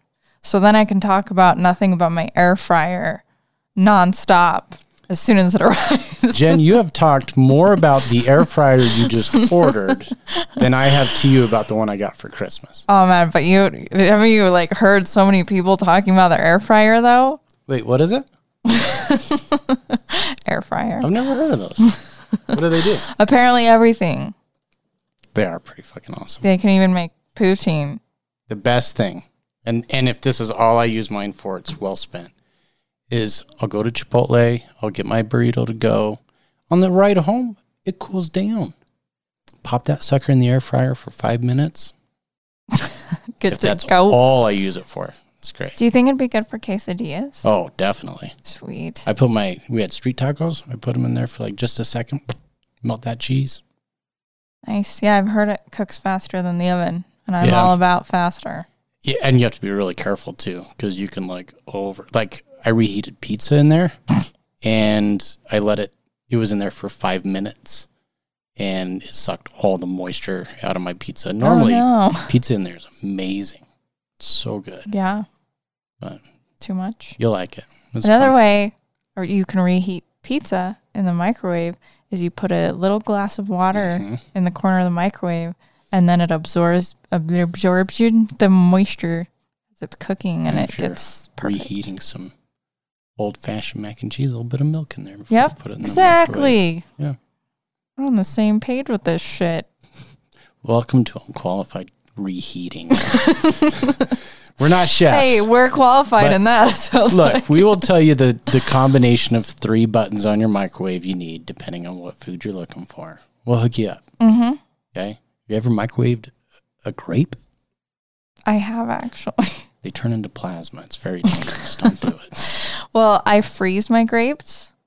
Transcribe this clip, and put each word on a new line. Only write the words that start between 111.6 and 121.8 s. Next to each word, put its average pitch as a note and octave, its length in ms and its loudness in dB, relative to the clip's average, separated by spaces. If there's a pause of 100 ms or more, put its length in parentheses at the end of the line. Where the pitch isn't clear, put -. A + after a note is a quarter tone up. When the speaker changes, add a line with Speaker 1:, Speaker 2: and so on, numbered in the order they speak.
Speaker 2:
on F2+ 120 -14
what F2 200 -18
food F2+ 260 -14
you're G#2 120 -10
looking F2 320 -14
for. D#2+ 340 -20 (240)
We'll A#2+ 140 2
hook A#2 180 0
you G#2+ 120 -4
up. - 140 -14 (160)
Speaker 1:
Mm-hmm. A#3 340 4 (420)
Speaker 2:
Okay? G2+ 240 -10 (280)
You G#2+ 80 -4
ever A2+ 140 -2
microwaved A#2 640 -2 (520)
a G#2+ 80 -8
grape? - 440 -4 (1120)
Speaker 1:
I G#3+ 80 0
have, A3 360 -4
actually. - 500 -10
<laughs> G3+ 60 0 (380)
Speaker 2:
They F#2 80 -12
turn A#2 200 -6
into G#2+ 160 -6
plasma. E2 540 -14
It's - 160 -12
very - 240 -8
dangerous. - 540 -4
Don't - 260 0